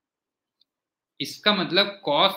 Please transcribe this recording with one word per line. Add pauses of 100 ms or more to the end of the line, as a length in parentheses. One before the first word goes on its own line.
(1200)
इसका
मतलब
cos